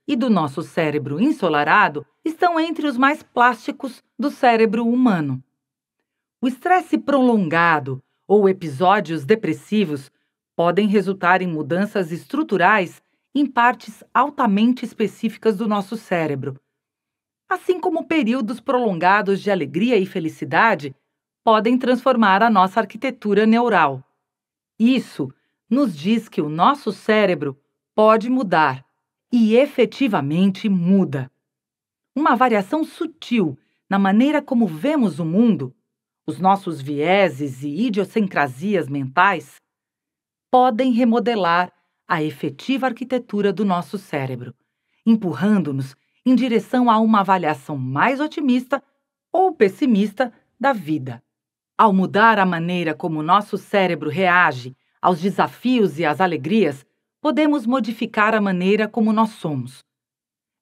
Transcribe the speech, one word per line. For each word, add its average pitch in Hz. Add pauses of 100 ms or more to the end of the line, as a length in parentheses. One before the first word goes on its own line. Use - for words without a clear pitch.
e 285
do 247
nosso 160
cérebro 147
ensolarado 170 (180)
estão 330
entre 320
os 269
mais 269
plásticos 247 (160)
do 269
cérebro 226
humano. 185 (1000)
O 233
estresse 330
prolongado 170 (280)
ou 196
episódios 170
depressivos 160 (500)
podem 175
resultar 190
em 185
mudanças 170
estruturais 185 (320)
em 285
partes 240 (100)
altamente 247
específicas 220
do 226
nosso 208
cérebro, 143 (880)
assim 370
como 330
períodos 254
prolongados 196
de 202
alegria 185
e 190
felicidade 160 (520)
podem 226
transformar 240
a 233
nossa 202
arquitetura 214
neural. 196 (760)
Isso 220 (380)
nos 240
diz 214
que -
o 151
nosso 208
cérebro 180 (380)
pode 214
mudar 170 (460)
e 226
efetivamente 196
muda. 170 (840)
Uma 302
variação 240
sutil 220 (320)
na 196
maneira 226
como 240
vemos 180
o 175
mundo, 165 (540)
os 156
nossos 185
vieses 147
e 147 (180)
idiosincrasias 185
mentais, 143 (880)
podem 254
remodelar 220 (380)
a 165
efetiva 156
arquitetura 247
do 202
nosso 190
cérebro, 127 (500)
empurrando-nos 170 (300)
em 254
direção 240
a 220
uma 220
avaliação 165
mais 143
otimista 277 (480)
ou 370
pessimista 226 (260)
da 269
vida. 143 (540)
Ao 214
mudar 190
a 190
maneira 170
como 156
nosso 190
cérebro 175
reage 156 (280)
aos 175
desafios 196
e 175
às 151
alegrias, 170 (340)
podemos 294
modificar 226
a 214
maneira 202
como 220
nós 220
somos. 131 (760)